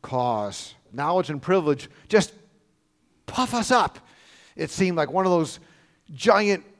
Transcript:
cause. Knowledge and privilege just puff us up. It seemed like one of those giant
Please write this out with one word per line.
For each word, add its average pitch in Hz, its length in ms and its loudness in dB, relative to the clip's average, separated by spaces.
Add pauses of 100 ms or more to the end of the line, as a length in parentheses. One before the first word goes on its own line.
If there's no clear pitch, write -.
cause. 113 720 -6 (200)
Knowledge 156 360 -2
and 143 120 -8
privilege 156 480 0 (180)
just - 260 2 (920)
puff 254 280 -4
us 233 180 -2
up. 208 280 2 (560)
It 160 140 -8
seemed 180 260 0
like 151 160 -2
one 185 140 0
of 185 60 4
those 165 280 0 (540)
giant 202 500 4 (160)